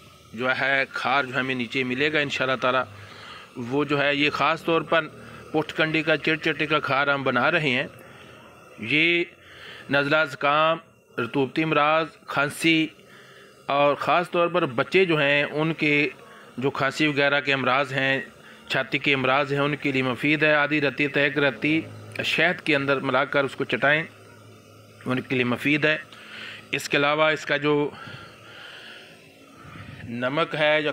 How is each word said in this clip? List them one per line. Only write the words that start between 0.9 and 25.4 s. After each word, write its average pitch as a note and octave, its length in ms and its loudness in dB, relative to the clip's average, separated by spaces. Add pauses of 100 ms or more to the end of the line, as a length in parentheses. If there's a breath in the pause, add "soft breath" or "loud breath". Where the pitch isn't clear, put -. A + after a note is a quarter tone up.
जो B2+ 140 -6
हमें C3 160 -2
नीचे B2 300 -4
मिलेगा C#3+ 360 0
इंशाल्लाह C3 360 -2
ताला। B2+ 280 2 (720 loud breath)
वो C3 280 -2
जो D3 120 0
है, C#3+ 200 2
ये C#3+ 140 2
ख़ास D#3 340 0
तौर E3 200 2
पर E3 160 2 (520 loud breath)
पुठ D3+ 200 0
कंडी D#3+ 300 0
का, D#3 140 4
चिरचटे D#3 500 0
का D3+ 140 2
खार C#3 280 0
हम C#3 140 0
बना C3 260 2
रहे D#3 220 2
हैं। C3+ 180 -2 (920 loud breath)
ये D#3+ 500 0 (600 loud breath)
नज़ला, C#3+ 360 2
ज़ुकाम, D3+ 520 2 (380)
रतूबती B2+ 460 -2
अमराज, D#3 440 2 (220)
खांसी D#3 600 0 (760 loud breath)
और C#3+ 280 4
ख़ास E3 320 0
तौर E3+ 200 2
पर E3+ 180 0
बच्चे C#3 380 2
जो E3 120 2
हैं, C#3+ 280 2
उनके D3+ 680 0 (480 loud breath)
जो C3+ 120 0
खांसी C#3 360 0
वगैरह C#3+ 340 2
के C#3 100 -2
अमराज C3 420 0
हैं, C3+ 400 -2 (360 loud breath)
छाती C#3 300 -2
के C#3+ 140 2
अमराज C3+ 400 2
हैं, C#3+ 80 0
उनके C#3+ 300 -2
लिए C3 120 0
मुफीद D3 400 0
है। D3+ 120 6
आधी D3 240 2
रत्ती, C#3+ 300 0
तहक C#3+ 300 0
रत्ती D3 440 0 (380)
शहद E3+ 400 0
के D#3 140 2
अंदर C#3 260 2
मिलाकर C#3 440 2
उसको C3 200 -4
चटाएं, C#3+ 420 2 (1000)
उनके B2+ 280 -2
लिए B2 100 2